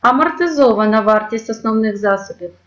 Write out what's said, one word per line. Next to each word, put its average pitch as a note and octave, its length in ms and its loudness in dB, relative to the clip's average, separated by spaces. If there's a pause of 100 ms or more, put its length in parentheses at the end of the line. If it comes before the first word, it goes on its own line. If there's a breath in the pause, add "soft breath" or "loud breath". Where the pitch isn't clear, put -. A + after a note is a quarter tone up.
Амортизована C4 1000 2
вартість G#3+ 480 0
основних A3 480 -2
засобів — G3 540 -4 (160)